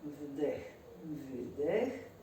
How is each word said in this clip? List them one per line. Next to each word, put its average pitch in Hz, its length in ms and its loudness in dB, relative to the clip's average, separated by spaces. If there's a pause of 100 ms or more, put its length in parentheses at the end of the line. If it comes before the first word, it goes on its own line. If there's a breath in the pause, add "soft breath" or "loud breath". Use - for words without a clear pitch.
wdech, 143 680 0 (300)
wydech. 143 1040 2 (120)